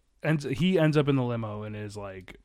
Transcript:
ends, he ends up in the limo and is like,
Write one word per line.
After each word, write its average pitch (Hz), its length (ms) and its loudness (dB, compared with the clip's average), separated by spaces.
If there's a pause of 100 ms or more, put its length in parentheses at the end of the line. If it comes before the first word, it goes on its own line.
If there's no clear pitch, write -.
(240)
ends, 151 220 0
he 165 340 2
ends 156 180 4
up 143 100 4
in 139 80 4
the 131 80 2
limo 113 380 -6
and 107 140 -10
is 104 200 -10
like, 95 500 -14